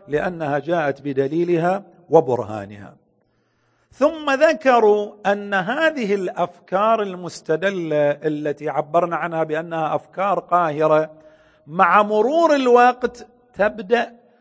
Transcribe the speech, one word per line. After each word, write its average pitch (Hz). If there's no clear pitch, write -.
لأنها 147
جاءت 147
بدليلها 165
وبرهانها. 107
ثم 302
ذكروا 240
أن 202
هذه 233
الأفكار 196
المستدلة 170
التي 147
عبرنا 160
عنها 160
بأنها 160
أفكار 180
قاهرة، 156
مع 180
مرور 277
الوقت 247
تبدأ 214